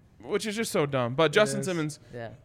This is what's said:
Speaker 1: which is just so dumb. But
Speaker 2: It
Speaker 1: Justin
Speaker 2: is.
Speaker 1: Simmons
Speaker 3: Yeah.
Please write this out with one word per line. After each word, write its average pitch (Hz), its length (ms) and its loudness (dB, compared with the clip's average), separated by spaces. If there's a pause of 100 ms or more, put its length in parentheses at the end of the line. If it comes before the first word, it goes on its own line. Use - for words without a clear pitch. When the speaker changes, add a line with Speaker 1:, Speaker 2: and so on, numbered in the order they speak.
(220)
Speaker 1:
which 185 240 -2
is 208 80 -4
just 220 160 -4
so 160 160 2
dumb. 127 280 -2
But 160 120 4
Speaker 2:
It 151 60 2
Speaker 1:
Justin 196 280 4
Speaker 2:
is. 135 60 -4
Speaker 1:
Simmons 160 320 -2 (160)
Speaker 3:
Yeah. 117 140 -10 (160)